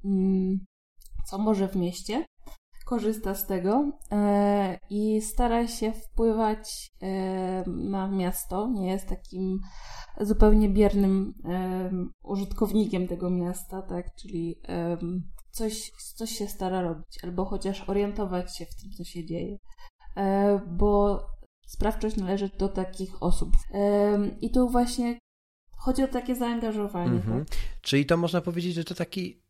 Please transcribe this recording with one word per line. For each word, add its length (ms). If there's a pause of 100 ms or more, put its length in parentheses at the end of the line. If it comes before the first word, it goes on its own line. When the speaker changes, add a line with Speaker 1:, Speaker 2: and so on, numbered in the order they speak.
Speaker 1:
mm, 540 (680)
co 120
może 300
w 80
mieście, 480 (600)
korzysta 480
z 120
tego, 460 (200)
e, 680 (120)
i 320
stara 460
się 240
wpływać, 960 (120)
e, 640
na 420
miasto. 680
Nie 160
jest 180
takim 520 (600)
zupełnie 480
biernym, 680 (100)
em, 640 (140)
użytkownikiem 840
tego 220
miasta, 520
tak? 320
Czyli, 480
em, 600 (280)
coś, 400 (240)
coś 160
się 180
stara 340
robić, 420
albo 200
chociaż 440
orientować 680
się 100
w 160
tym, 80
co 140
się 220
dzieje. 300 (600)
E, 520
bo 540 (440)
sprawczość 500
należy 420
do 100
takich 540
osób. 280 (220)
Em, 680
i 100
tu 180
właśnie 500 (580)
chodzi 260
o 60
takie 280
zaangażowanie, 800
Speaker 2:
Mhm. 280
Speaker 1:
tak? 140 (220)
Speaker 2:
Czyli 260
to 100
można 240
powiedzieć, 340
że 100
to 100
taki 560